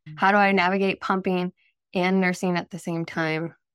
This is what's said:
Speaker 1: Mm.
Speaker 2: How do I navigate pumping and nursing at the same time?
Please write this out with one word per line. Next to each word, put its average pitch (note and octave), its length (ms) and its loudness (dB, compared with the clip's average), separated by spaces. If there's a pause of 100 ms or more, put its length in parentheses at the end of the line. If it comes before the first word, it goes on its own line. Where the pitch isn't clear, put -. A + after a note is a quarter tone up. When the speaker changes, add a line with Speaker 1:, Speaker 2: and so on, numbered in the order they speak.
Speaker 1:
Mm. D#3 120 -16
Speaker 2:
How G3 120 4
do G3+ 60 4
I G3 160 4
navigate F#3+ 480 2
pumping F#3 520 -2 (420)
and F#3+ 260 2
nursing F3+ 380 0
at F3 120 -6
the E3+ 80 -10
same E3 280 -6
time? D#3+ 480 -4 (200)